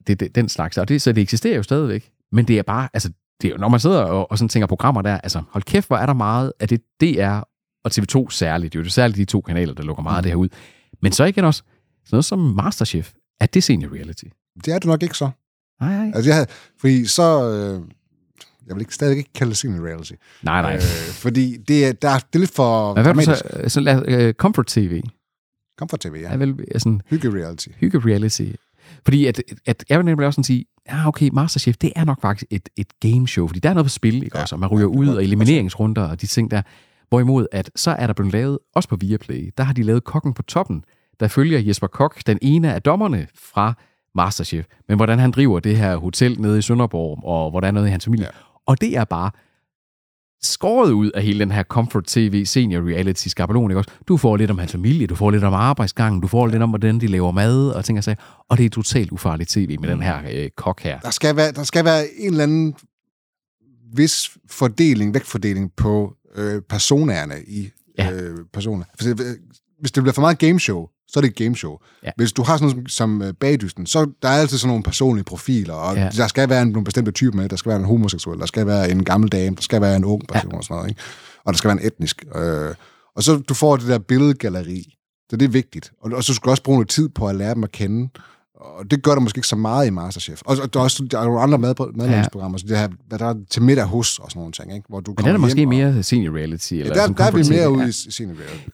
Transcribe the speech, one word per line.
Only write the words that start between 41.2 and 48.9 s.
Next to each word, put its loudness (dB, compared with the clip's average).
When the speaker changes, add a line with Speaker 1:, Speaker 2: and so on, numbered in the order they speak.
Speaker 1:
der 2
følger 2
Jesper 0
Kok, -2
den 2
ene 4
af -6
dommerne 0
fra -2
Masterchef. -2
Men 2
hvordan 4
han 4
driver 2
det 2
her 2
hotel 0
nede 2
i 0
Sønderborg, -2
og -2
hvordan 0
noget 2
i 2
hans -2
familie. 0
Speaker 2:
Ja. -12
Speaker 1:
Og 2
det -2